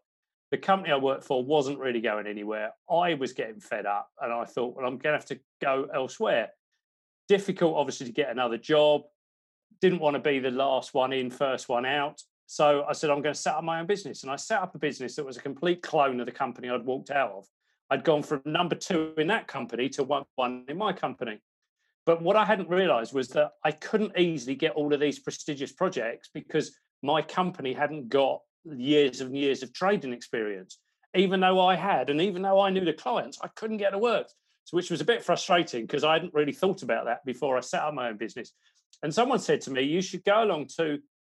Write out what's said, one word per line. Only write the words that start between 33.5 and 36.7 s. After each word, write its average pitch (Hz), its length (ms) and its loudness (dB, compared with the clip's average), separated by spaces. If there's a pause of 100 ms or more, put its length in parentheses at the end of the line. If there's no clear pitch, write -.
couldn't 220 220 -6
get 196 120 2
it - 20 0
to 196 60 -4
work, 208 300 0 (380)
so, - 100 -8
which 175 140 0
was 165 100 -2
a 156 60 -2
bit 233 180 2
frustrating 165 640 2
'cause 143 160 0
I 156 100 4
hadn't 165 200 0
really 151 180 2
thought 190 300 0